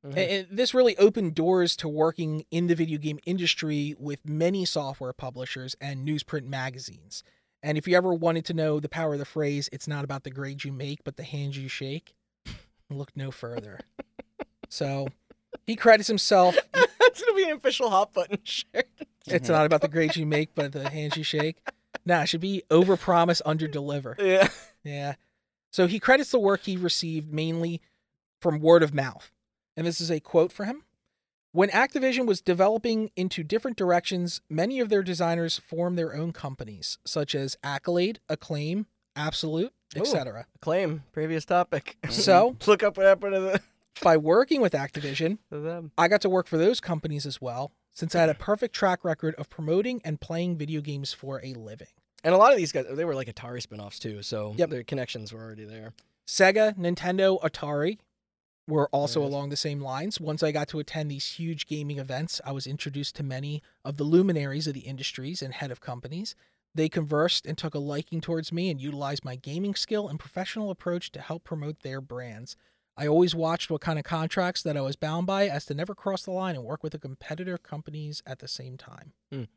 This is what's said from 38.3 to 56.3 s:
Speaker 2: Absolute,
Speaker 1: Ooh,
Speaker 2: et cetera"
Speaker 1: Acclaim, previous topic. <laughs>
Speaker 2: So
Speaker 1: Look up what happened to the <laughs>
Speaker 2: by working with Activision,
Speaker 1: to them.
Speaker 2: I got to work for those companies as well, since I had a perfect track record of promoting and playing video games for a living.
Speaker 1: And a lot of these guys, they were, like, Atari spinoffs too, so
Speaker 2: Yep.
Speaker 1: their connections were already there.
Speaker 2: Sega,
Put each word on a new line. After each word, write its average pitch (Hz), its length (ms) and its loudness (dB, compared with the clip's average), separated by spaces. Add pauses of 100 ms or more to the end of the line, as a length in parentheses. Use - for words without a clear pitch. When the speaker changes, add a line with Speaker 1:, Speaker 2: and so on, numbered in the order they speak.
Speaker 2:
Absolute, 156 580 -2 (240)
Speaker 1:
Ooh, 143 40 -4
Speaker 2:
et 214 60 -2
cetera" 131 380 -4 (100)
Speaker 1:
Acclaim, 160 560 -2
previous 156 340 -4
topic. 175 580 0
<laughs> 147 60 -6
Speaker 2:
So 208 460 6 (120)
Speaker 1:
Look 208 160 6
up 202 140 2
what 196 100 4
happened 196 260 6
to 190 60 2
the 190 220 0 (200)
<laughs> - 220 -18
Speaker 2:
by 165 140 8
working 220 440 4
with 185 120 4
Activision, 143 680 -2 (120)
Speaker 1:
to 151 80 -10
them. 165 380 -10
Speaker 2:
I 170 100 6
got 156 140 4
to 196 80 2
work 185 180 2
for 165 100 0
those 202 220 4
companies 151 460 -4
as 139 160 -10
well, 127 300 -6 (220)
since 165 220 -4
I 170 60 6
had 160 80 6
a 151 40 2
perfect 214 420 -2
track 180 280 2
record 160 320 -2
of - 140 -10
promoting 202 560 0
and 151 160 -4
playing 175 360 -4
video 151 240 -4
games 143 320 -8
for 135 300 -10
a 131 100 -12
living. 110 340 -16 (360)
Speaker 1:
And 165 100 6
a 185 40 8
lot 226 160 10
of 247 40 6
these 165 140 0
guys, 131 180 0
they 143 160 -4
were, 156 100 -2
like, 131 120 -6
Atari 120 380 -12
spinoffs 104 340 -14
too, 104 240 -10
so 107 340 -6
Speaker 2:
Yep. 165 120 2
Speaker 1:
their 127 140 -8
connections 120 500 -8
were 113 80 -16
already 110 240 -16
there. 110 280 -18 (340)
Speaker 2:
Sega, 202 500 4